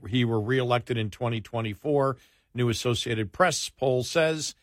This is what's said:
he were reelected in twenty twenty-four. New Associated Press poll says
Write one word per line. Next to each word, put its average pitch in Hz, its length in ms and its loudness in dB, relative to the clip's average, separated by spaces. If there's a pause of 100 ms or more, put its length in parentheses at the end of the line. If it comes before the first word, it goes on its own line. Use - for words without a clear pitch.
he 123 160 2
were 113 160 2
reelected 123 560 0
in 107 120 -2
twenty 117 300 -4
twenty-four. 127 800 0 (360)
New 123 140 0
Associated 113 640 -2
Press - 380 2
poll 127 340 0
says 160 600 0